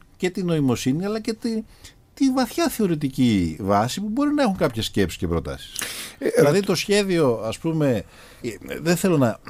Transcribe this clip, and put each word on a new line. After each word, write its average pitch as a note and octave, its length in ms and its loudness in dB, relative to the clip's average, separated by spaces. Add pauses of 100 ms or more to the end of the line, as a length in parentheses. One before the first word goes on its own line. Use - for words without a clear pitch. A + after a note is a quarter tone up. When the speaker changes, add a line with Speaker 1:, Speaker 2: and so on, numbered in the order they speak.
(160)
Speaker 1:
και F3+ 140 -2
την F#3 160 -4
νοημοσύνη, D3 580 0
αλλά G#3+ 160 -4
και A3 120 -6
τη, A3 300 -6 (520)
τη C4+ 160 2
βαθιά C4 380 0
θεωρητική C3 920 2
βάση G#2 400 2
που G#3+ 80 -4
μπορεί C#4 260 0
να D4 80 2
έχουν G3 140 2
κάποιες B2 280 -2
σκέψεις - 340 0
και F#2 100 -4
προτάσεις. D2 520 -6 (380)
Speaker 2:
Ε, - 180 -2
Speaker 1:
Δηλαδή, D3 200 6
Speaker 2:
ρωτ- G3 100 0
Speaker 1:
το G3 80 0
σχέδιο, E3+ 680 2
ας A2 140 -6
πούμε, D3 440 0 (400)
ε, G#2 380 -10
δεν E3 160 2
θέλω F3+ 220 2
να, A#2+ 200 2 (120)